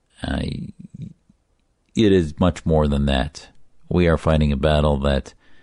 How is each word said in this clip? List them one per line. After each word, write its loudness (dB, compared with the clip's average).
Uh, -6
it 4
is 2
much 0
more 2
than 0
that. -4
We 2
are 2
fighting 2
a -2
battle 2
that -2